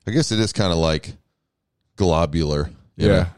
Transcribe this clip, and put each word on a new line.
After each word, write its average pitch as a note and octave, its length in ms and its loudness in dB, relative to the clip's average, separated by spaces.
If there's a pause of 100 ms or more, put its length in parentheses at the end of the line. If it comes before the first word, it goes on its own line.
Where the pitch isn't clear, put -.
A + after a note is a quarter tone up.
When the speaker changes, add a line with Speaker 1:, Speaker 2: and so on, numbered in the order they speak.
Speaker 1:
I G#2+ 40 -6
guess D3 200 0
it A2 80 0
is A2 120 0
kinda, F#2+ 220 -2
like, D#2+ 400 0 (800)
globular. D#2 760 0 (240)
You - 140 0
Speaker 2:
Yeah, G2 40 4
Speaker 1:
know? F2+ 120 2 (120)